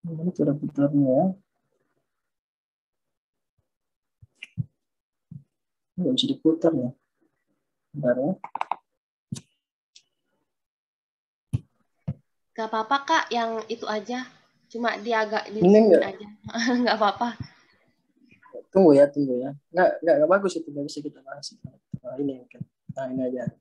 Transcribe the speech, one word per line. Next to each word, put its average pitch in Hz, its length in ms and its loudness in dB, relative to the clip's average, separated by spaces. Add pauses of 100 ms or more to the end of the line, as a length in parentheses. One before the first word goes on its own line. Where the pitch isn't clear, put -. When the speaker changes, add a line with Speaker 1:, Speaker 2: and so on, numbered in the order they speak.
(120)
Speaker 1:
Ini 160 240 -6
cara 147 160 0
putarnya 143 560 0
ya. 139 160 2 (4000)
Nggak 160 240 -2
bisa - 80 0
diputar 160 480 2
ya. 123 140 -4 (1040)
Bentar 123 240 0
ya. 151 120 -2 (4000)
Speaker 2:
Gak 220 160 -8
apa-apa, 220 280 -2 (120)
Kak, 320 240 2
yang 226 400 -4
itu - 160 -10
aja. 233 400 -8 (400)
Cuma 233 320 -6
dia 220 240 -2
agak 208 240 -6
di 202 160 -2
Speaker 1:
Ini 180 80 8
Speaker 2:
sini 214 160 8
Speaker 1:
nggak? 170 160 8
Speaker 2:
aja. - 220 -10 (260)
<laughs> 240 320 -2
Nggak 214 160 0
apa-apa. 214 280 0 (1400)
Speaker 1:
Tunggu 185 240 8
ya, 143 160 8
tunggu 135 320 -2
ya. 143 160 -10 (160)
Nggak, 175 160 4 (160)
nggak, 165 160 4
nggak 208 120 2
bagus 196 280 2
itu, - 80 -14
nggak 143 200 -8
bisa 147 120 -12
kita 147 240 -14
bahas. 143 360 -16
Nah, - 600 -16
ini 139 200 -4
mungkin. 123 200 -20 (320)
Nah, 131 160 -8
ini 131 160 -6
aja. 123 240 -6 (120)